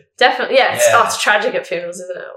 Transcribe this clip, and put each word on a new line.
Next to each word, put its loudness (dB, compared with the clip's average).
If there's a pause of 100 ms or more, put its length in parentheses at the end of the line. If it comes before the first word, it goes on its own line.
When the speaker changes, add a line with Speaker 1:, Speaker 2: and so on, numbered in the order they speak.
(180)
Speaker 1:
Definitely. 2
Yeah. 2
It's, 4
Speaker 2:
Yeah. 4
Speaker 1:
oh, 4
it's -6
tragic 0
at -6
funerals, -8
isn't -12
it? -14 (140)